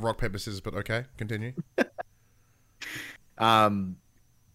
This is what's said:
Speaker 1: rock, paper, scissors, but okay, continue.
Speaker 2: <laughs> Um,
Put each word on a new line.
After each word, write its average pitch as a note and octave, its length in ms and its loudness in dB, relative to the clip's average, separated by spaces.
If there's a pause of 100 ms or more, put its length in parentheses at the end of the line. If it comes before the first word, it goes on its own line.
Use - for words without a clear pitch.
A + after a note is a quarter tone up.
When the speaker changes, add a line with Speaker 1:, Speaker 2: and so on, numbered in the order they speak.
Speaker 1:
rock, A2 120 0
paper, G#2 200 -2
scissors, G2 220 -8
but G#2+ 140 -8
okay, A2+ 320 -4 (120)
continue. A2 360 -6 (240)
Speaker 2:
<laughs> C4 60 2 (1500)
Um, G#2 600 4 (580)